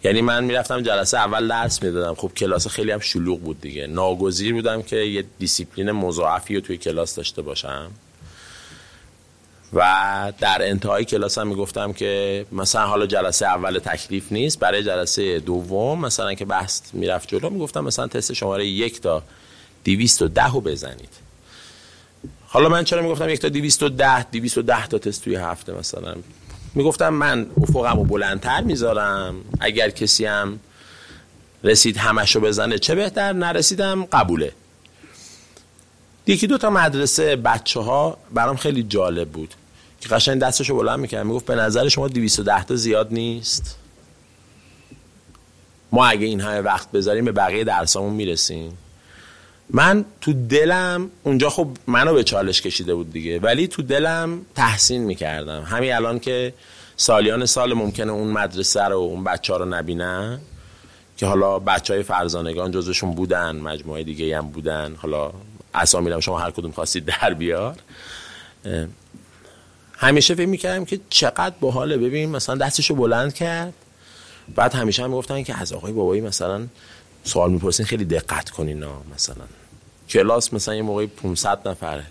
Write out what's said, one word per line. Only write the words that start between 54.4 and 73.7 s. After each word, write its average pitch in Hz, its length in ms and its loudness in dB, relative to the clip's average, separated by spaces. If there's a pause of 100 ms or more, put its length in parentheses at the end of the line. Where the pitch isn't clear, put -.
تحسین 120 480 2
می‌کردم. 78 600 -4
همین 120 300 0
الان 117 260 0
که 123 340 -4 (440)
سالیان 110 480 4
سال 123 280 2
ممکنه 110 380 -2
اون 107 160 -2
مدرسه 101 560 0
رو، 98 140 2
اون 87 260 -2
بچه‌ها 90 360 -2
رو 90 60 -2
نبینن، 90 760 -4 (760)
که 101 80 0
حالا 98 340 4
بچه‌های 98 440 2
فرزانگان 87 680 -2
جزوشون 90 400 -2
بودن، 87 440 0
مجموعهٔ 78 480 -8
دیگه‌ای 78 300 -4
هم 76 140 -2
بودن، 78 500 -6
حالا 76 340 -4 (420)
اسامی 87 360 2
رو 82 120 -2
شما 87 180 -2
هر 85 120 -4
کدوم 85 200 -8
خواستید 82 340 -4
در 90 280 0
بیار. 85 420 -2 (920)
اه، 85 200 -4 (1120)
همیشه 139 380 6
فکر 180 120 0
می‌کردم 185 380 -2
که 196 140 -6 (100)
چقدر - 500 0
باحاله. 131 380 0
ببین، 139 320 0
مثلاً 131 260 -4
دستشو 139 400 0
بلند 123 380 2
کرد، 170 400 -4 (840)